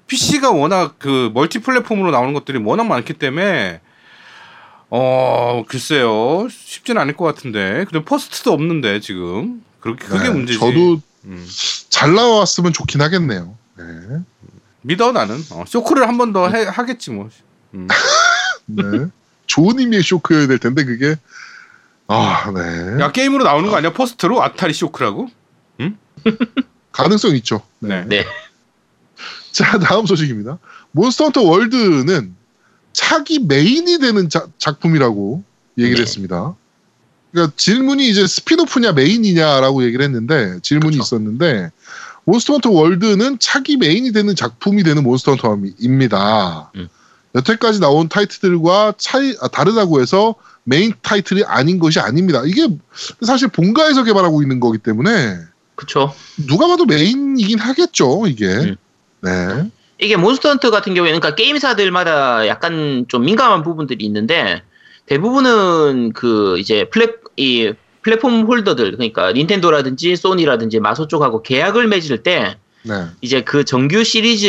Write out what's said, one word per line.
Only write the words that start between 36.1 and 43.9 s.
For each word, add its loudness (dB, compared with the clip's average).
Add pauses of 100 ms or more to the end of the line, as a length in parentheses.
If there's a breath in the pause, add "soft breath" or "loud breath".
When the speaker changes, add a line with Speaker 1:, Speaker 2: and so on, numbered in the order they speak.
Speaker 2:
그러니까 0
질문이 2
이제 2
스피노프냐 0
메인이냐라고 2
얘기를 0
했는데 -2
질문이 0
Speaker 3:
그쵸. -2
Speaker 2:
있었는데 -2 (540 loud breath)
몬스터 2
헌터 2
월드는 2
차기 -2
메인이 2